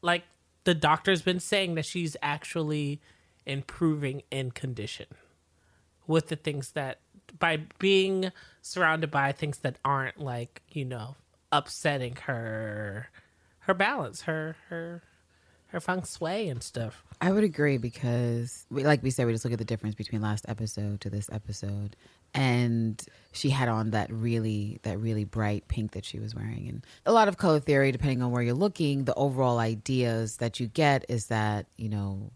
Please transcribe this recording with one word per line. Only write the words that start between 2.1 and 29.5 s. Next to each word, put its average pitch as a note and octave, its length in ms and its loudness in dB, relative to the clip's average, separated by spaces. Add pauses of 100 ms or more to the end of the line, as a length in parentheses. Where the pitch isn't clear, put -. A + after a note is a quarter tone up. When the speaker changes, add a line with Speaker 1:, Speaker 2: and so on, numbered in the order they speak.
Speaker 1:
actually D3 800 -2 (440)
improving C#3+ 760 -2 (100)
in C3+ 200 -2
condition A2+ 540 -8 (1000)
with D#3+ 220 2
the D#3 80 -2
things C#3+ 340 -6
that, C3+ 280 -6 (380)
by E3 200 2 (200)
being F#3+ 540 4 (300)
surrounded D#3+ 500 0
by C#3 220 2
things D3 240 -4
that C3 260 -4
aren't, C3+ 340 0
like, B2 520 -8
you C#3+ 160 -6
know, B2+ 320 -10 (340)
upsetting C#3+ 720 0
her, A2 880 -6 (500)
her - 140 0
balance, G3+ 480 0
her, D#3+ 340 -4 (140)
her, E3+ 340 -8 (640)
her E3+ 140 -6
feng F#3 220 -2
shui F#3 440 -4
and A#2+ 160 -6
stuff. - 400 -8 (160)
Speaker 2:
I F3 140 2
would G#3+ 100 6
agree D3 340 2
because, A#2+ 920 -2
we, C3+ 160 0
like D3 180 6
we C3 60 2
said, B2+ 160 2
we A#2 80 2
just A2+ 100 -2
look A#2+ 100 0
at A2+ 60 -2
the A2+ 60 -4
difference G#2+ 300 -2
between G#2+ 260 -4
last G#2+ 260 -2
episode G#2 540 -4
to G2+ 80 -6
this G#2 200 -4
episode. G2+ 680 -6 (360)
And A#2+ 680 2 (300)
she - 160 -2
had C3+ 180 2
on A2+ 240 0
that G#2+ 180 0
really, A2 760 -2
that G2 160 -4
really A2 260 0
bright G#2 420 -2
pink G#2+ 240 -4
that G2 140 -10
she - 120 -12
was G#2+ 160 -8
wearing. A2 360 -8
And - 160 -10 (200)
a - 60 4
lot A3 160 8
of F#3+ 100 0
color D#3 220 6
theory, C#3 320 4
depending B2+ 320 0
on B2 80 0
where A#2+ 100 2
you're A#2+ 120 2
looking, C#3+ 500 0
the B2+ 120 0
overall B2+ 440 2